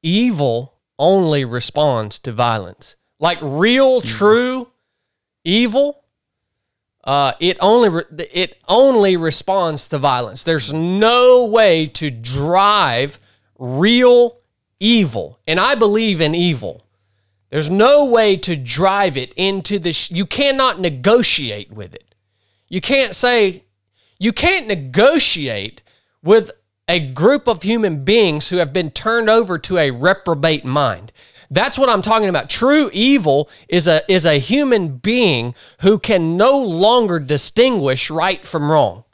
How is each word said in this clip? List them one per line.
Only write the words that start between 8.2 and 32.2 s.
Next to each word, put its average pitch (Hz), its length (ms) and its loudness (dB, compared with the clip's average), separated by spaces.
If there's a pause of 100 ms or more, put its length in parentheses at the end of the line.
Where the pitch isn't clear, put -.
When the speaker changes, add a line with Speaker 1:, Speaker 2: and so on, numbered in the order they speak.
Speaker 1:
it 175 260 -4 (100)
only 214 500 4
responds 165 720 -4
to 151 80 -4
violence. 127 460 -4
There's 147 280 -4
no 233 760 2
way 202 420 2
to 151 240 -6
drive 143 1080 0 (380)
real 240 800 2 (420)
evil, 151 680 0
and 160 120 -2
I 254 160 2
believe 214 460 0
in 156 140 0
evil. 151 500 -4 (640)
There's 151 200 -4
no 262 360 4
way 220 320 2
to 180 180 -6
drive 160 640 -2
it 127 180 -10
into 196 440 -4
the 165 140 -4
sh-, - 180 -4
you 175 140 -4
cannot 269 540 -2
negotiate 143 920 0
with 98 240 -16
it. - 180 -20 (560)
You 180 120 -6
can't 254 340 -2
say, 226 480 0 (560)
you 220 120 0
can't 339 360 -2
negotiate 147 1120 -2 (400)
with 202 300 2 (360)
a 175 120 0
group 156 480 0
of 202 160 -4
human 196 400 -2
beings 185 460 2
who 180 80 -2
have 160 160 -2
been 165 180 -4
turned 226 380 -2
over 220 300 2
to 185 180 -4
a 147 140 0
reprobate 156 760 0
mind. 120 460 -4 (400)
That's 226 280 -2
what 262 100 2
I'm 202 140 0
talking 214 260 0